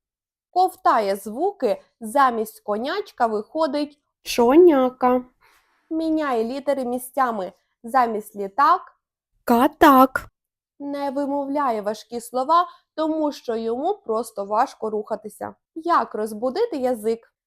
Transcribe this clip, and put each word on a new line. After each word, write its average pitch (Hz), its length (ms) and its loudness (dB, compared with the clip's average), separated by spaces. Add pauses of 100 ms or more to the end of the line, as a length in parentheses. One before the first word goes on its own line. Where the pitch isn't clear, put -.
(500)
Ковтає 302 680 0
звуки, 233 680 -4 (180)
замість 233 600 0
конячка 254 680 -4
виходить 285 720 -4 (240)
чоняка. 254 1000 4 (680)
Міняє 311 520 -2
літери 269 400 -4
місцями. 240 680 -4 (300)
Замість 226 540 -2
літак – 277 440 0 (640)
«катак». 262 840 4 (520)
Не 285 320 -6
вимовляє 277 720 -2
важкі 220 380 -8
слова, 311 460 0 (280)
тому 311 380 -2
що 240 240 -8
йому 240 380 -4
просто 226 500 -6
важко 220 460 -4
рухатися. 208 640 -8 (200)
Як 320 400 -2
розбудити 240 600 -4
язик? 226 580 -4 (120)